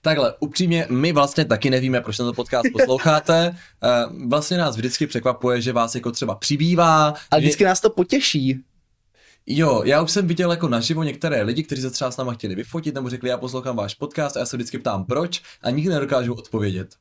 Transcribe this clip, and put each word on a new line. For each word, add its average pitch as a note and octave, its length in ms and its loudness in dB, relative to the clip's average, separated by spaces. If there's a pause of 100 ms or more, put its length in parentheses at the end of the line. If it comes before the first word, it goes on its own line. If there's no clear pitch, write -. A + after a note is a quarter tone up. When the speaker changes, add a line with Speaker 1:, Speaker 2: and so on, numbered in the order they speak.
Speaker 1:
Takhle, C#3+ 380 2
upřímně, E3+ 500 0
my C#3+ 220 2
vlastně D3 320 2
taky A#2+ 260 2
nevíme, B2+ 300 2
proč G#2+ 160 -8
tento A#2+ 160 -4
podcast A#2+ 400 -2
posloucháte. E3 840 2 (120)
Speaker 2:
<laughs> - 160 -14
Speaker 1:
Eh, A#2+ 200 4 (240)
vlastně D3 280 0
nás D3 200 0
vždycky B2 300 -2
překvapuje, B2 540 -2
že B2 120 -2
vás A#2 220 0
jako B2 180 -4
třeba A2 220 -4
přibývá, D#3 800 2 (160)
Speaker 2:
Ale D#3 100 4
Speaker 1:
že C#3+ 60 2
Speaker 2:
vždycky D3+ 180 4
nás F#3 160 4
to A3 100 4
potěší. D3+ 680 0 (880)
Speaker 1:
Jo, C3+ 380 2
já D3 180 4
už D#3+ 80 -2
jsem G3 160 0
viděl F3 240 0
jako E3+ 180 0
naživo B2+ 340 -2
některé C#3+ 400 -2
lidi, B2 200 -2
kteří C3 200 -6
se C3 80 -4
třeba B2+ 200 -4
s - 60 -10
náma B2+ 160 -4
chtěli G#2+ 220 -8
vyfotit, D3+ 400 -6
nebo C3 160 -6
řekli: B2 180 -6
„Já B2 100 0
poslouchám B2+ 380 -6
váš G2+ 180 -4
podcast“, C#3+ 420 -6
a - 40 -4
já B2 60 -2
se C3 100 -6
vždycky A#2+ 220 -6
ptám, G2 260 -4
proč, D#3 380 -4 (200)
a A#2 80 -2
nikdy D3+ 240 0
nedokážu C3 400 0
odpovědět. G2+ 680 -4